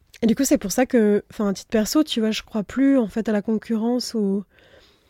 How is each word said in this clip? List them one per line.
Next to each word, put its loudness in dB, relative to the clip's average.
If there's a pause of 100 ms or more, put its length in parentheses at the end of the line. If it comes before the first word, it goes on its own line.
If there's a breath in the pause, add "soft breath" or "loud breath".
(220)
et 2
du 4
coup, 0
c'est -2
pour -6
ça 2
que, 2
enfin, -4
à -2
titre -14
perso, 2
tu -2
vois, 0
je -6
crois -6
plus, 2
en 0
fait, -4
à 0
la 0
concurrence -2
ou, 0 (640 soft breath)